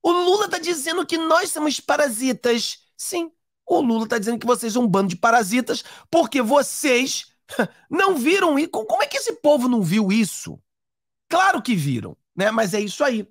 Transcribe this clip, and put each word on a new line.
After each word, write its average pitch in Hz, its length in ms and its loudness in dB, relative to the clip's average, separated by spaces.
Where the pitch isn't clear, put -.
O 339 100 2
Lula 359 360 2
tá 359 100 -4
dizendo 330 480 -4
que 330 120 -4
nós 330 320 0
somos 302 300 -4
parasitas." 247 960 -2
Sim, 339 340 -6
o 339 140 2
Lula 226 260 0
tá 233 120 -2
dizendo 220 200 -4
que 226 80 -8
vocês 233 260 0
são 247 120 2
um 226 40 2
bando 190 200 2
de 175 80 -4
parasitas 233 680 2
porque 285 300 2
vocês 262 880 0
<laughs> - 420 -6
não 381 260 2
viram 311 420 2
isso. 330 120 -2
Como 440 320 -2
é 587 40 0
que 554 100 -8
esse 508 180 -4
povo 285 340 2
não 240 140 2
viu 190 300 2
isso? - 460 -2
Claro 359 320 2
que 233 140 -2
viram, 135 420 -4
né? 196 160 0
Mas 220 240 0
é 208 60 0
isso 208 220 -4
aí. 233 280 0